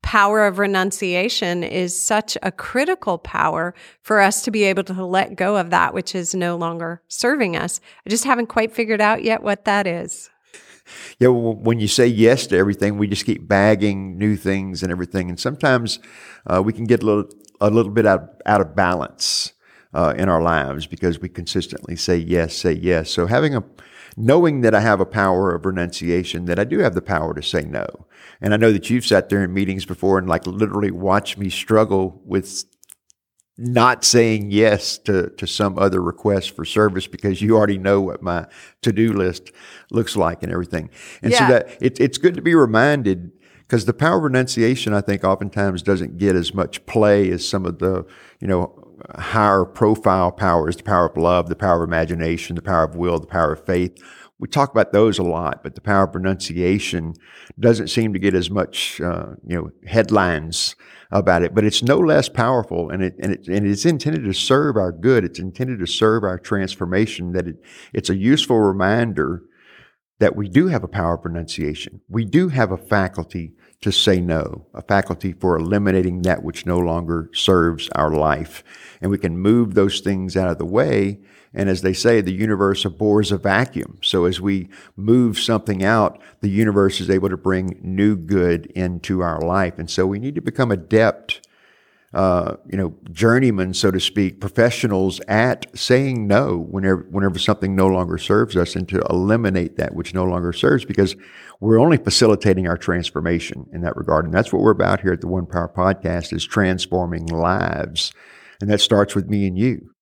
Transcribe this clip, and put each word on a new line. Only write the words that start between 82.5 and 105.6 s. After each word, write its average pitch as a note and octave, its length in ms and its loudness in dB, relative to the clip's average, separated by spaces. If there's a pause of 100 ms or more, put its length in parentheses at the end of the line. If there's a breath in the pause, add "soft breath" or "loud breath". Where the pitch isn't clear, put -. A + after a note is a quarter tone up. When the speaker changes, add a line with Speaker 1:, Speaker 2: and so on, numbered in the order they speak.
Speaker 2:
abhors G#2 480 0
a F#2+ 60 -2
vacuum. G2 640 -2
So F2+ 240 0
as F2+ 120 -2
we F#2+ 300 -4 (260 loud breath)
move A2+ 440 2
something G#2 440 -2
out, G#2 380 2 (220 loud breath)
the G#2 80 0
universe G2+ 500 2
is F2 80 -6
able F#2+ 220 2
to F#2 80 -6
bring F#2 420 -2
new G2 360 0
good E2+ 500 0
into F2+ 560 -4
our E2 180 -4
life. F2 380 -2
And E2 100 -10
so F#2 180 0
we G2+ 120 -2
need C3+ 160 -8
to - 80 -6
become A#2+ 280 -2
adept, G#2+ 800 0 (640 soft breath)
uh, F2+ 440 0 (140)
you F#2 60 -6
know, F2+ 180 -4 (160)
journeymen, G#2+ 600 2
so G2 180 2
to F#2 80 -2
speak, F#2+ 420 -2
professionals G2+ 840 0
at A2+ 480 0
saying B2+ 540 0
no G2+ 300 2
whenever, F#2+ 520 0
whenever G2 280 0
something G2 360 0
no F#2+ 120 4
longer F2+ 320 0
serves G#2+ 380 2
us, F2 200 0
and F2+ 140 -4
to F#2 180 0
eliminate F#2+ 680 0
that - 180 -4
which E2+ 200 -8
no F#2 100 0
longer F2 280 -2
serves, C3+ 320 0
because - 320 0 (420 loud breath)
we're A2 220 4
only D#3 160 6
facilitating G2+ 720 2
our F2 80 0
transformation E2+ 960 -4
in E2+ 80 -10
that E2+ 160 -4
regard. D#2+ 280 2
And D#2+ 80 -6
that's G2 200 0
what F#2 100 2
we're A2 80 6
about F#2+ 300 2
here F#2 120 0
at - 80 -4
the - 60 -8
One F2+ 200 -4
Power F2 220 -4